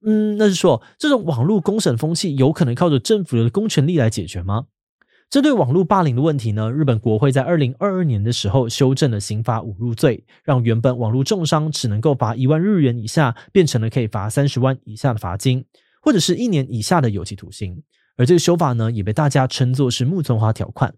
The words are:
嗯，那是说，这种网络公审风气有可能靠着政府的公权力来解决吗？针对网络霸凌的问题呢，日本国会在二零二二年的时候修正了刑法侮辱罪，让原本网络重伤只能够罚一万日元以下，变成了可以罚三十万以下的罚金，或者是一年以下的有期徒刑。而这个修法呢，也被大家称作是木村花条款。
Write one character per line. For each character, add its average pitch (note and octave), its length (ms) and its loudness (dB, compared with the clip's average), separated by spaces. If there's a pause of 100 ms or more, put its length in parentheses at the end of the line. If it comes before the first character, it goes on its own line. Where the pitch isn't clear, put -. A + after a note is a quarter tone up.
嗯， G#3+ 320 0
那 G#3+ 100 4
是 G3 80 2
说， D#3+ 260 2 (160)
这 D#4 100 -2
种 B3+ 180 2
网 B2+ 180 -2
络 F#3+ 180 2
公 G3+ 180 -2
审 C#3 180 0
风 D#3 160 -2
气 D#3+ 220 -4
有 C3 160 4
可 E3 140 0
能 A#2+ 80 -2
靠 F3 160 2
着 C#3+ 100 0
政 G#3 240 0
府 B2+ 140 -4
的 A#2 120 2
公 G3+ 200 -2
权 C#3 160 0
力 E3+ 120 0
来 A#2 120 4
解 G#2 160 -6
决 F2+ 160 -10
吗？ G2+ 240 -4 (640)
针 C#4 120 2
对 C#4+ 120 4
网 D3 180 2
络 F3 140 2
霸 F#3+ 180 2
凌 C#3+ 100 2
的 A#2+ 80 0
问 D#3 160 2
题 A2+ 140 -2
呢， A2 180 -2
日 C#3+ 140 -2
本 A#2+ 160 2
国 A2 180 0
会 C3+ 140 2
在 C3 100 2
二 D3+ 140 0
零 C3+ 240 0
二 F#3+ 180 -2
二 F#3 60 0
年 A#2+ 180 0
的 A2+ 120 -2
时 - 160 -4
候 A#2+ 180 2
修 C3 260 2
正 C3+ 160 0
了 A2 80 -2
刑 G#2+ 240 -6
法 A2+ 180 -2
侮 G#2+ 200 -10
辱 A#2 160 -4
罪， A#2 300 0 (180)
让 A#2+ 180 0
原 A2+ 200 2
本 B2+ 160 0
网 A2+ 120 -2
络 B2+ 140 0
重 F3+ 220 -2
伤 D3+ 260 0
只 - 160 -6
能 G#2+ 140 -2
够 D3 120 2
罚 A2+ 220 -2
一 B2+ 120 0
万 D#3 140 2
日 G3 200 2
元 B2 160 2
以 A#2 100 -8
下， B2+ 260 0 (200)
变 F#3 120 4
成 C3 140 0
了 A2 100 -2
可 B2+ 120 -2
以 A2 60 -2
罚 G#2 220 -4
三 C#3+ 160 0
十 C3 140 -2
万 C3 240 0
以 G#2+ 100 -18
下 A#2+ 200 -2
的 G#2+ 60 -4
罚 F2+ 180 -8
金， B2+ 260 -2 (380)
或 D#4 100 2
者 G#3+ 80 4
是 E3+ 160 0
一 B3 140 -2
年 C#3+ 200 0
以 A2 120 -6
下 F3 180 0
的 B2+ 100 2
有 G2+ 140 -6
期 F2 100 -12
徒 G2 160 -16
刑。 F#2 320 -12 (360)
而 B2 80 4
这 E3 100 6
个 E3+ 40 6
修 F3 180 2
法 D3+ 160 0
呢， A2+ 180 0
也 A2 100 -4
被 G2+ 120 -2
大 D3+ 160 2
家 C3 180 2
称 B2+ 260 0
作 C3 160 0
是 B2 140 -2
木 E3+ 180 -2
村 B2+ 160 0
花 A2 140 2
条 G#2 200 -4
款。 - 260 -2